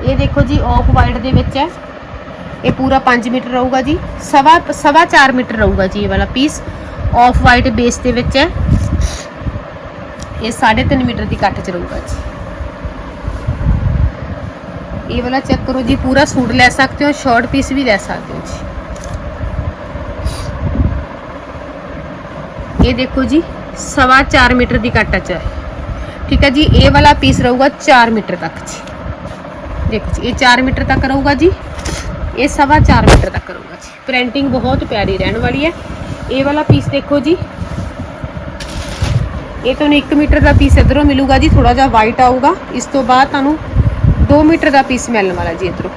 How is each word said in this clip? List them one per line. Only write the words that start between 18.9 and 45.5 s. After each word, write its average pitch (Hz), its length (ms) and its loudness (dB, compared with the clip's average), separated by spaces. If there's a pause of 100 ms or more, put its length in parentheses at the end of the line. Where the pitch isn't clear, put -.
ਇਹ 254 60 0
ਦੇਖੋ 254 280 -2
ਜੀ, 262 180 2 (360)
ਸਵਾ 262 440 4
ਚਾਰ 254 320 4
ਮੀਟਰ 247 240 2
ਦੀ 233 120 0
ਕੱਟ 214 260 0
ਚ 180 160 -4
ਹੈ। 160 100 -4 (880)
ਠੀਕ 277 140 4
ਹੈ 277 60 4
ਜੀ, 269 120 2
ਇਹ 277 300 6
ਵਾਲਾ 294 220 6
ਪੀਸ 262 280 2
ਰਹੂਗਾ 254 280 4
ਚਾਰ 247 420 4
ਮੀਟਰ 202 240 -2
ਤੱਕ 165 220 -8 (100)
ਜੀ। - 280 -14 (960)
ਦੇਖੋ - 240 -2
ਜੀ, - 140 -4
ਇਹ 247 80 -2
ਚਾਰ 247 260 4
ਮੀਟਰ 262 220 0
ਤੱਕ 269 220 0
ਰਹੂਗਾ 269 280 2
ਜੀ, 311 180 4 (840)
ਇਹ 262 100 0
ਸਵਾ 294 320 4
ਚਾਰ - 260 4
ਮੀਟਰ 190 240 6
ਤੱਕ - 220 -8
ਰਹੂਗਾ - 320 -14
ਜੀ। - 60 -18 (180)
ਪ੍ਰਿੰਟਿੰਗ 254 420 -2
ਬਹੁਤ 254 340 0
ਪਿਆਰੀ 196 340 -2
ਰਹਿਣ 190 220 -2
ਵਾਲੀ 254 260 0
ਹੈ। 339 60 2 (600)
ਇਹ 262 140 0
ਵਾਲਾ 294 180 0
ਪੀਸ - 260 2
ਦੇਖੋ 285 300 0
ਜੀ, 302 160 2 (2250)
ਇਹ 254 100 0
ਤੁਹਾਨੂੰ 294 220 2
ਇੱਕ 285 160 0
ਮੀਟਰ 294 260 4
ਦਾ 285 200 6
ਪੀਸ 277 180 6
ਇੱਧਰੋਂ 277 280 4
ਮਿਲੂਗਾ 269 320 4
ਜੀ, 254 120 4
ਥੋੜ੍ਹਾ 247 240 6
ਜਿਹਾ 269 140 4
ਵਾਈਟ 226 340 2
ਆਊਗਾ। 254 340 4 (180)
ਇਸ 247 120 -6
ਤੋਂ 269 180 -2
ਬਾਅਦ 254 240 4
ਤੁਹਾਨੂੰ 285 300 0 (720)
ਦੋ 294 140 6
ਮੀਟਰ 311 260 4
ਦਾ 269 120 4
ਪੀਸ 254 280 -2
ਮਿਲਣ 196 240 0
ਵਾਲਾ 170 200 -4